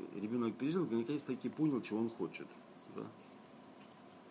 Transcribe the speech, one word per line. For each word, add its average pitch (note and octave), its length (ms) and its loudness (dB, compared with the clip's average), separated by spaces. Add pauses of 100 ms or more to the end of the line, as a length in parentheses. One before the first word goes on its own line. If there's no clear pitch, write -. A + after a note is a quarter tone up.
(160)
ребёнок A2 400 2
пережил, D#3 340 4
наконец-таки B2 580 2
понял, C#3 320 4
чего G#2 200 2
он A2+ 100 4
хочет, D#2+ 360 -2 (480)
да? A1 120 -4 (1200)